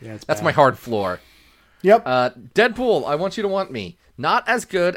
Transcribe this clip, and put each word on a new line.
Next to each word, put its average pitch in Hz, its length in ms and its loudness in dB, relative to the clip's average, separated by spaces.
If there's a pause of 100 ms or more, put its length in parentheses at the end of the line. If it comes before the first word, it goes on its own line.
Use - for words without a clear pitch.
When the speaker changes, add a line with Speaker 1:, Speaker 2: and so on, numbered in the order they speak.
Speaker 1:
Yeah, 113 140 -16
it's 104 100 -18
Speaker 2:
that's 107 160 -4
Speaker 1:
bad. - 40 -8
Speaker 2:
my 156 80 0
hard 131 240 4
floor. 98 440 -4 (600)
Speaker 1:
Yep. 208 220 6
Speaker 2:
Uh, 127 260 0 (240)
Deadpool, 226 520 0
I 143 80 -2
Want 180 220 -4
You 226 60 -6
to 202 60 -2
Want 190 220 -2
Me. 95 260 -10 (220)
Not 165 300 -2
as 165 160 -2
good 175 320 -2